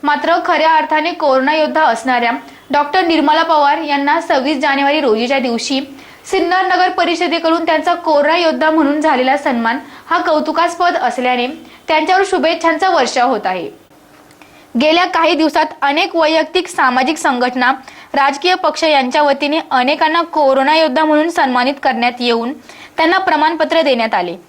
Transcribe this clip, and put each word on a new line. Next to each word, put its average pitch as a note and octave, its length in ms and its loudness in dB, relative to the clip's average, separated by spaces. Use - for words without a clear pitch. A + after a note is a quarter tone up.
मात्र D4 300 0
खऱ्या D#4+ 300 2
अर्थाने D#4 360 0
कोरोना C#4+ 440 0
योद्धा D#4 260 0
असणाऱ्या A#3+ 500 0
डॉक्टर D4 360 0
निर्मला D#4 360 2
पवार D4+ 340 2
यांना D4 440 0
सव्वीस C#4 400 0
जानेवारी C#4 380 0
रोजीच्या B3 400 0
दिवशी C4 420 -4
सिन्नर F#4 340 0
नगर F#4 240 2
परिषदेकडून E4 760 -2
त्यांचा D#4+ 280 0
कोरोना D#4 440 0
योद्धा D#4 320 0
म्हणून D4+ 320 0
झालेला C4+ 360 2
सन्मान A#3+ 400 -2
हा E4+ 80 0
कौतुकास्पद E4+ 840 0
असल्याने B3 460 -2
त्यांच्यावर D#4+ 380 2
शुभेच्छांचा E4 640 0
वर्षाव C4 400 0
होत G#3 160 -2
आहे. F#3 360 -6
गेल्या D#4+ 240 4
काही E4+ 300 2
दिवसात D#4 300 2
अनेक E4 340 0
वैयक्तिक D#4+ 520 0
सामाजिक C4+ 500 0
संघटना, B3+ 540 0
राजकीय C#4+ 420 0
पक्ष E4 280 -2
यांच्या D4 380 2
वतीने C#4+ 380 0
अनेकांना D#4 500 0
कोरोना D4 560 2
योद्धा D#4 280 2
म्हणून D4+ 240 2
सन्मानित C4+ 440 0
करण्यात A#3+ 360 0
येऊन A#3+ 340 -2
त्यांना E4+ 200 2
प्रमाणपत्र D#4+ 640 0
देण्यात A#3 320 0
आले. F3 220 -4